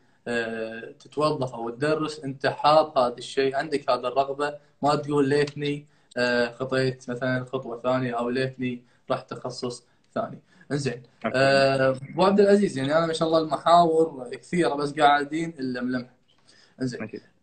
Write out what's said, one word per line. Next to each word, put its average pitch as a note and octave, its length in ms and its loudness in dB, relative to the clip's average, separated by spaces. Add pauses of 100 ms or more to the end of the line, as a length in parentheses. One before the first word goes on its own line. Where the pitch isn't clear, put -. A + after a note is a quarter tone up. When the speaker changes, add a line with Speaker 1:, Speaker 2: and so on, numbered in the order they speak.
(280)
Speaker 1:
آه، A2+ 720 -6
تتوظف C#3 540 -4
أو A#2 160 -8
تدرس، D3+ 500 -2
أنت C3+ 260 -6
حاب D3+ 520 4
هذا B2 200 2
الشيء، C3+ 380 -2
عندك C#3 340 -4
هذا B2 180 0
الرغبة، C#3 500 -2 (240)
ما C#3+ 120 2
تقول: C#3+ 340 0
"ليتني، D3 580 -2 (300)
آه، A#2+ 360 0
خطيت C3 580 -2
مثلًا B2+ 340 -2
خطوة B2+ 360 -8
ثانية"، B2+ 380 -2
أو A#2+ 120 -2
"ليتني B2+ 520 -4 (280)
رحت - 200 -6
تخصص - 540 -10 (300)
ثاني". - 240 -6 (340)
انزين. C3+ 300 -4 (220)
Speaker 2:
أكيد. A2 100 -2
Speaker 1:
آه، C3+ 560 4
أبو C#3+ 340 -2
عبد G3+ 160 6
العزيز، G3+ 380 4
يعني C#3 200 2
أنا E3 80 2
ما D#3+ 60 -2
شاء D#3+ 160 0
الله D#3+ 100 4
المحاور D#3+ 920 4
كثيرة، D3 420 0
بس C#3+ 180 -4
قاعدين D3 640 2
نلملمها. B2 560 -6 (680)
انزين. A#2 200 -4
Speaker 2:
أكيد. A2 180 -12 (220)